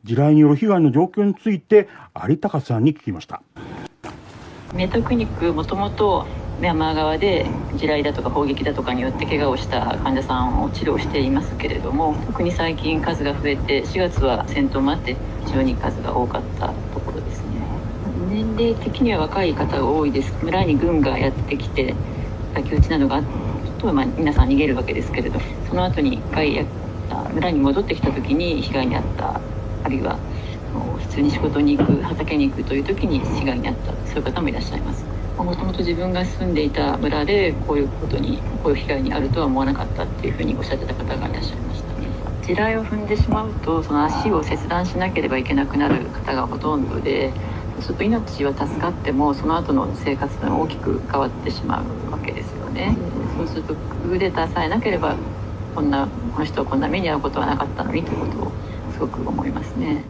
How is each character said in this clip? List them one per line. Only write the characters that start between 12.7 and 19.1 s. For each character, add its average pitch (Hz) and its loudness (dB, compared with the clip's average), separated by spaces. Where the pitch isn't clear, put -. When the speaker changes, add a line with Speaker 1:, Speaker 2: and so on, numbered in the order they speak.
Speaker 2:
近 156 0
数 156 -2
が 143 0
増 151 0
え 139 2
て、 135 0
四 - -2
月 180 2
は 127 2
戦 139 2
闘 135 0
も 139 4
あ 143 2
っ - -2
て 123 -2
非 - -2
常 135 4
に 131 2
数 - -2
が - -4
多 123 2
か 110 -4
っ - -4
た - -2
と - -4
こ - -4
ろ - -4
で - -4
す - -6
ね。 - -2
年 214 0
齢 226 4
的 - -4
に 233 4